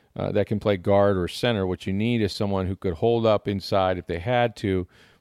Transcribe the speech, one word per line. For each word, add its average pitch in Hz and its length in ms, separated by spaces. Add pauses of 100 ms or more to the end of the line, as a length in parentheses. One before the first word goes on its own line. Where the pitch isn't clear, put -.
(140)
uh, 95 180
that 101 140
can 104 140
play 104 160
guard 101 400
or 87 100
center. 107 400
What 90 200
you 95 80
need 117 260
is 101 140
someone 98 320
who 92 100
could 87 180
hold 117 300
up 107 240
inside 95 480
if 85 100
they 85 120
had 120 380
to, 92 300 (340)